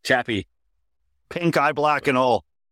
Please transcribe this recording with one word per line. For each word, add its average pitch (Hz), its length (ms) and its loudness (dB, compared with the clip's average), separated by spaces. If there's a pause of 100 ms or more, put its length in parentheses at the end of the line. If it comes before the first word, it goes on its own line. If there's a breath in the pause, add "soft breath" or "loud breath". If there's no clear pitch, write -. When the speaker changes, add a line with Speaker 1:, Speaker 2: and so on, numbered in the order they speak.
Speaker 1:
Chappie. 117 420 -2 (840)
Speaker 2:
Pink 170 260 -2
eye, 151 160 2
black 147 360 0
and 127 100 0
all. 127 260 2 (280)